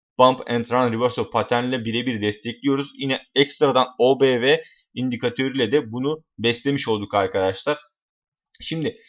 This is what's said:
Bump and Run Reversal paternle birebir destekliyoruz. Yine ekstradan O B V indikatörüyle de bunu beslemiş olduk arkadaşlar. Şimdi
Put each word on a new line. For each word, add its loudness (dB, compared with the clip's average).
Bump 4
and -2
Run 0
Reversal -2
paternle -2
birebir -2
destekliyoruz. -2
Yine -4
ekstradan 2
O 4
B 4
V 2
indikatörüyle -2
de 0
bunu -4
beslemiş 0
olduk -2
arkadaşlar. 0
Şimdi -6